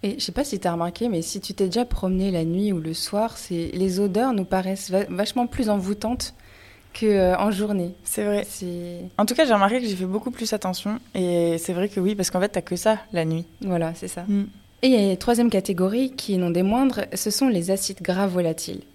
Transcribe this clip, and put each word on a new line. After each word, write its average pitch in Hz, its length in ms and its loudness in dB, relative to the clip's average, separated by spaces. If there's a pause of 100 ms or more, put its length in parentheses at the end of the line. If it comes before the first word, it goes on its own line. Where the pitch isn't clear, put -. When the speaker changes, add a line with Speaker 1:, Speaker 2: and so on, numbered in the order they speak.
Speaker 1:
Et 202 160 -2
je - 60 -4
sais 180 80 -8
pas 269 120 -2
si 233 140 -6
t'as 180 140 0
remarqué, 175 360 -2
mais 175 140 0
si 190 180 -6
tu - 140 -10
t'es 196 120 0
déjà 220 180 0
promené 190 480 0
la 165 120 0
nuit 190 280 0
ou 170 80 0
le 160 140 -4
soir, 220 440 -2
c'est, 170 340 -4
les 185 280 0
odeurs 208 320 2
nous 196 120 0
paraissent 190 460 -2
va-, 196 180 2
vachement 220 380 -2
plus 240 240 -2
envoûtantes 208 640 -2 (580)
que, - 140 -2
euh, 185 320 4
en 202 120 2
journée. 190 440 -2 (100)
Speaker 2:
C'est - 200 -4
vrai. 202 220 0
Speaker 1:
C'est 175 520 -10 (180)
Speaker 2:
En - 80 2
tout 247 100 -2
cas, 320 120 6
j'ai 240 80 4
remarqué 208 260 4
que 240 60 -4
j'ai 202 100 0
fait 185 80 -2
beaucoup 208 280 -2
plus 226 200 -4
attention, 202 460 -4 (160)
et 175 440 2
c'est 170 140 -4
vrai 180 160 0
que 202 120 -4
oui, 196 140 2
parce 196 160 -2
qu'en 185 100 0
fait, 202 100 2
t'as 190 100 -2
que 180 160 -4
ça 220 220 2 (160)
la 170 100 2
nuit. 160 220 -2 (160)
Speaker 1:
Voilà, 170 320 0
c'est 180 140 -12
ça. 175 200 -10
Speaker 2:
Mm. 202 140 2 (420)
Speaker 1:
Et 262 40 8
il 262 40 8
y 247 40 8
a 202 160 4
une 180 40 2
troisième 240 320 4
catégorie 202 640 2
qui, 202 280 -2
non 175 120 2
des 170 140 2
moindres, 233 380 2 (120)
ce 202 160 -2
sont 269 180 2
les 180 220 2
acides 190 320 -2
gras 185 240 0
volatiles 165 540 -2 (140)